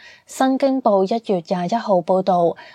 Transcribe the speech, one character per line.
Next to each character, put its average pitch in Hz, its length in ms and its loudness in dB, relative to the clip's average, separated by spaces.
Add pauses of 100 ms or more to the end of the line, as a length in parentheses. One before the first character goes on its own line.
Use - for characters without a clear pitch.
(260)
新 269 320 -2
京 269 240 0
報 196 220 2
一 226 280 -4
月 180 140 0
廿 180 260 -4
一 - 40 -2
號 214 220 0
報 185 240 0
道， 175 340 0 (180)